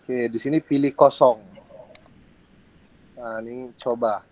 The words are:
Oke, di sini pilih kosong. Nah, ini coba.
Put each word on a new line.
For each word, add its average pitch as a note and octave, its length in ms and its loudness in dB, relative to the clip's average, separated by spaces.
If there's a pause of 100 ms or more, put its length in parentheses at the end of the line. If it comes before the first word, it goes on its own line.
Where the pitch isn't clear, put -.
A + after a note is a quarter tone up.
Oke, B2 240 -4
di A2+ 160 -4
sini D3 160 -2
pilih C#3+ 400 0
kosong. C3 480 4 (1800)
Nah, A2+ 160 -8
ini A#2+ 400 -12
coba. A#2 540 -2